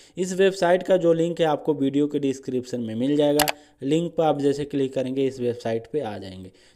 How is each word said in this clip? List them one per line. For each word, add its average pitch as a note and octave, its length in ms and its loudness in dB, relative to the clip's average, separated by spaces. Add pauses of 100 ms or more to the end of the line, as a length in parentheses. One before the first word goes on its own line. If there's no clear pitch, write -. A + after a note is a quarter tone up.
(160)
इस F#3 160 -4
वेबसाइट F#3 500 2
का F#3 140 4
जो E3+ 160 4
लिंक E3 280 0
है E3 60 4
आपको D3+ 280 0
वीडियो C#3 320 2
के D3 120 -4
डिस्क्रिप्शन B2+ 640 -4
में A2 140 -6
मिल C3+ 220 0
जाएगा। D3 300 4 (360)
लिंक E3 340 0
पर E3 80 2
आप C#3+ 160 2
जैसे C#3 260 0
क्लिक C3+ 280 -2
करेंगे C3 320 -2
इस A#2+ 140 -6
वेबसाइट A2+ 520 -4
पे D3+ 100 -2
आ G#2+ 160 -8
जाएंगे। F#2 320 -14 (260)